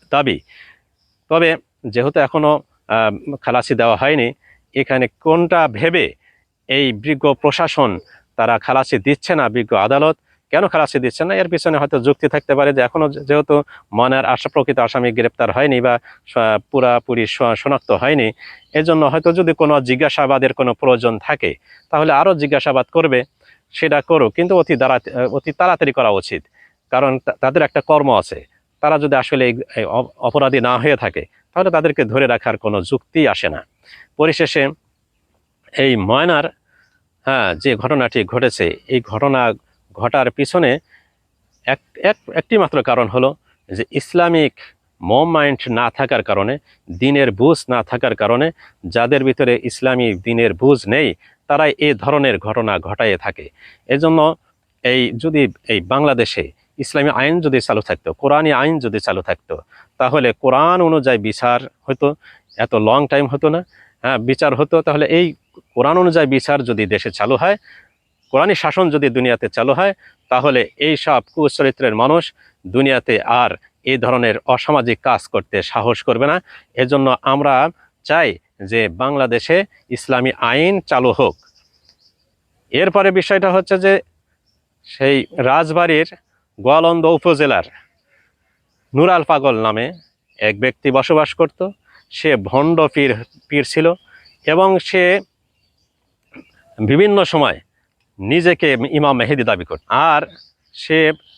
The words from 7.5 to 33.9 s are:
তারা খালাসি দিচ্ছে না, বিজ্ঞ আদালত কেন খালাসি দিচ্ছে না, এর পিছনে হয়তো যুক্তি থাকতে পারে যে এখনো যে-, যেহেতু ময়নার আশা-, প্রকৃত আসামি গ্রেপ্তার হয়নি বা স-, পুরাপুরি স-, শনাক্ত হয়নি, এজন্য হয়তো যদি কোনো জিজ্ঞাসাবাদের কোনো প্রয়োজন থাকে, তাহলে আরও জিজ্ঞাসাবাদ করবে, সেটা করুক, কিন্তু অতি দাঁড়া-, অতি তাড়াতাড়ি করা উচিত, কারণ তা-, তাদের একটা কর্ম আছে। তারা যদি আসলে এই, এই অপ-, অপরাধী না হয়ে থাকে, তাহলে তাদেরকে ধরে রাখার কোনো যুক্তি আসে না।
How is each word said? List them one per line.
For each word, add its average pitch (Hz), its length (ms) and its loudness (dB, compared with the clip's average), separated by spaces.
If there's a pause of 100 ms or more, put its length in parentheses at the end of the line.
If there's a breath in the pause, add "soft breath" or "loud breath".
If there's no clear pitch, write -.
তারা 117 220 2
খালাসি 131 400 0
দিচ্ছে - 360 -2
না, 139 140 0
বিজ্ঞ 110 280 -2
আদালত 139 400 2 (340)
কেন 175 180 2
খালাসি 156 300 0
দিচ্ছে 127 260 -4
না, 190 100 -4
এর 190 140 0
পিছনে 160 300 -2
হয়তো 139 220 -2
যুক্তি 139 280 0
থাকতে 143 260 -2
পারে 143 180 2
যে 135 80 0
এখনো 151 280 0
যে-, 143 160 -12
যেহেতু 147 380 2 (320 loud breath)
ময়নার 131 300 2
আশা-, 127 260 -2
প্রকৃত - 280 0
আসামি 123 340 0
গ্রেপ্তার 117 400 -4
হয়নি 131 280 0
বা 123 180 2 (280 loud breath)
স-, 110 320 0 (120)
পুরাপুরি 120 560 0
স-, 117 300 -2
শনাক্ত - 340 -4
হয়নি, 120 420 0 (400 loud breath)
এজন্য 156 340 2
হয়তো 160 260 0
যদি 170 220 0
কোনো 147 260 2
জিজ্ঞাসাবাদের 131 720 0
কোনো 123 220 -2
প্রয়োজন 120 440 0
থাকে, 107 360 -4 (360 soft breath)
তাহলে 156 220 0
আরও 165 220 4
জিজ্ঞাসাবাদ 143 520 0
করবে, 139 380 0 (460 soft breath)
সেটা 147 300 -2
করুক, 143 340 2
কিন্তু 180 240 2
অতি 160 180 2
দাঁড়া-, 123 540 -2
অতি 139 220 -6
তাড়াতাড়ি 175 400 0
করা 123 180 0
উচিত, 95 320 -4 (480 soft breath)
কারণ 131 280 0
তা-, - 220 -6
তাদের 139 220 0
একটা 147 180 -2
কর্ম 139 380 2
আছে। 73 260 -6 (360)
তারা 151 180 2
যদি 143 180 0
আসলে 131 280 0
এই, 120 140 0 (180)
এই 113 80 -4
অপ-, 113 320 -4
অপরাধী 131 440 0
না 123 180 0
হয়ে 135 180 0
থাকে, - 280 -6 (300)
তাহলে 185 160 0
তাদেরকে 156 340 0
ধরে 127 220 0
রাখার 113 300 -2
কোনো 104 260 -4
যুক্তি 139 460 -2
আসে 92 200 -2
না। 76 160 -12 (520 loud breath)